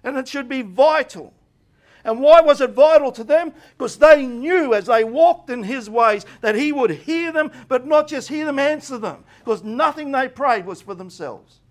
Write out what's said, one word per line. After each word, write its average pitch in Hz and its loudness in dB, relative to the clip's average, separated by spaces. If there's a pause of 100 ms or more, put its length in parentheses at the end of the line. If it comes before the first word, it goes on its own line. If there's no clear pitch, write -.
And 277 -10
it 262 -6
should 277 -8
be 262 -6
vital. 240 0 (720)
And 226 -4
why 302 8
was 302 4
it 247 -2
vital 285 4
to 233 -14
them? 320 0 (240)
'Cause 240 -8
they 294 6
knew 262 -2
as 208 -2
they 226 2
walked 320 0
in 247 -8
his 214 -8
ways 220 0 (140)
that 214 -2
he 294 -2
would 262 -2
hear 330 -6
them, 311 -2 (160)
but 254 -4
not 302 0
just 294 -10
hear 302 -8
them, 285 -4
answer 277 -4
them. 180 -12 (180)
'Cause 214 -4
nothing 285 -6
they 262 -4
prayed 240 -4
was 185 -14
for 196 -14
themselves. 170 -16 (120)